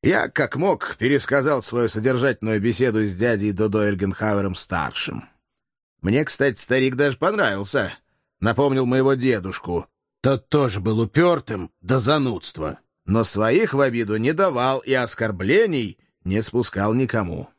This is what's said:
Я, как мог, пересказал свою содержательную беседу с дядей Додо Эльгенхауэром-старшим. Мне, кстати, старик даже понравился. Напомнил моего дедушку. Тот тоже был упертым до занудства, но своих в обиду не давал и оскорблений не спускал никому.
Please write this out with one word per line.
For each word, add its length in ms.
Я, 280
как 260
мог, 420
пересказал 640
свою 280
содержательную 720
беседу 460
с 100
дядей 360
Додо 320
Эльгенхауэром-старшим. 1500
Мне, 240
кстати, 320
старик 380
даже 220
понравился. 760
Напомнил 480
моего 260
дедушку. 760
Тот 280
тоже 300
был 200
упертым 720
до 180
занудства, 800
но 180
своих 500
в 80
обиду 360
не 160
давал 460
и 140
оскорблений 1040
не 180
спускал 520
никому. 640